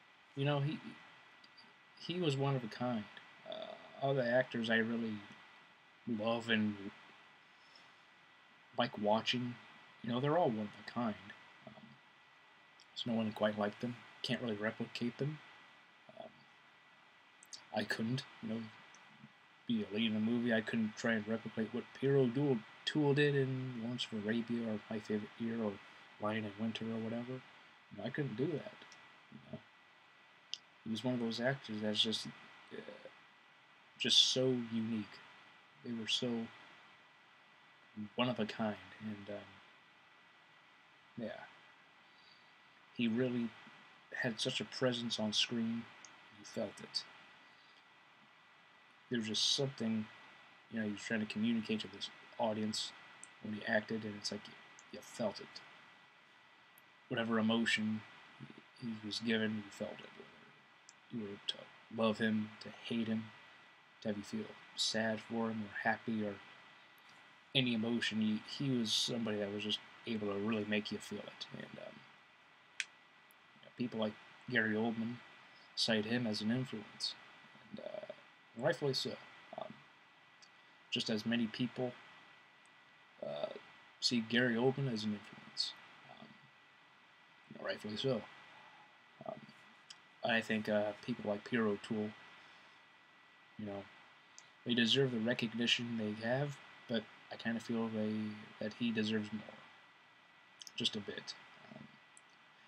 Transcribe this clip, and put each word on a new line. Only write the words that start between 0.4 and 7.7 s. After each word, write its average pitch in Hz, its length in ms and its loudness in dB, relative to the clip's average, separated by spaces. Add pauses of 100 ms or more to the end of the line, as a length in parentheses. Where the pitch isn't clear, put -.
know, 143 160 4
he, 156 180 0 (1200)
he 170 200 -2
was 151 180 4
one 139 180 4
of 123 80 0
a 110 40 -6
kind. 120 360 0 (460)
Uh, - 240 -8 (280)
all 139 120 4
the 131 120 2
actors 120 440 4
I 113 80 8
really 113 360 2 (920)
love 113 420 2
and 107 260 4 (2000)